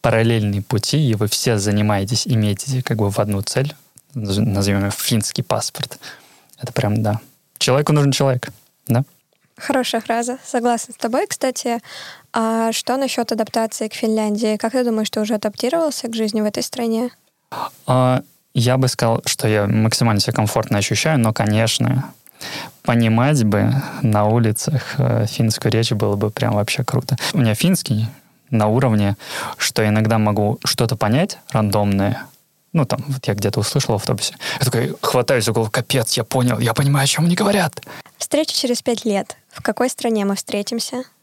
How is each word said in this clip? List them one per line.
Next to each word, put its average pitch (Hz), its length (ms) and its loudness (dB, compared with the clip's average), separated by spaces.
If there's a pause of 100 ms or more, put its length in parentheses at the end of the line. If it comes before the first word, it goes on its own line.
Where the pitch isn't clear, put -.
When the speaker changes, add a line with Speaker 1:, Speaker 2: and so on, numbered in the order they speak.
Speaker 1:
параллельные 110 600 2
пути, 135 480 0
и 107 40 2
вы 104 140 0
все 113 300 0
занимаетесь, 104 680 0
имеете 117 560 0
как 107 160 -2
бы 101 120 2
в 98 80 -2
одну 104 240 0
цель, 139 320 -2 (400)
наз-, 104 260 -2
назовем 98 420 2
ее 101 80 0
финский - 520 -2
паспорт, - 560 -6 (640)
это - 120 -10
прям, 107 300 0
да. 107 180 -2 (380)
Человеку 147 340 2
нужен 143 200 4
человек, 131 380 0 (360)
да? 120 160 2 (540)
Speaker 2:
Хорошая 247 440 -2
фраза. 240 460 -4
Согласна 240 480 -2
с - 20 -20
тобой. 262 300 0
Кстати, 247 540 -4 (520)
а 226 400 0
что 240 240 -2
насчет 247 360 -2
адаптации 220 560 -2
к - 60 -12
Финляндии? 214 600 0
Как 220 160 -4
ты 254 120 0
думаешь, 220 260 0
ты - 100 -4
уже 214 140 -2
адаптировался 254 760 -2
к 226 60 -6
жизни 220 260 -2
в 214 40 0
этой 214 180 -2
стране? 233 480 -2 (760)
Speaker 1:
А, 127 360 2 (320)
я 123 220 2
бы 131 100 2
сказал, 117 400 0
что - 220 -2
я 104 180 2
максимально 110 540 2
себя 117 140 -2
комфортно 110 440 0
ощущаю, 127 400 2
но, 113 140 2
конечно, 113 720 0 (800)
понимать 120 580 4
бы 107 300 4 (300)
на 107 240 4
улицах, 113 720 0
э, 117 280 2
финскую 110 460 0
речь 113 180 2
было 104 240 0
бы 104 160 0
прям 113 240 0
вообще 104 300 0
круто. - 320 -2 (160)
У 190 60 0
меня 113 180 4
финский 113 500 0 (440)
на 107 180 2
уровне, 107 480 2 (400)
что - 280 0
иногда 107 340 4
могу 107 460 2
что-то - 320 0
понять 131 420 0 (120)
рандомное. 101 760 0 (460)
Ну, 156 120 2
там, - 240 -4
вот 135 180 -4
я 107 80 0
где-то 104 260 -2
услышал 117 380 0
в - 40 -4
автобусе. - 340 -4 (240)
Я - 60 -2
такой 120 360 0
хватаюсь 123 440 2
за 113 60 0
голову: 110 180 0
"Капец, - 460 -2
я 123 80 -2
понял, 123 360 0
я 117 140 0
понимаю, 139 300 2
о - 40 2
чем 156 160 0
они 170 100 4
говорят". 196 460 0 (380)
Speaker 2:
Встреча - 360 -2
через 240 280 -2
пять 233 240 -2
лет. 196 300 -2 (140)
В - 120 -18
какой 240 260 0
стране 220 360 -2
мы 196 100 0
встретимся? 220 680 -6 (200)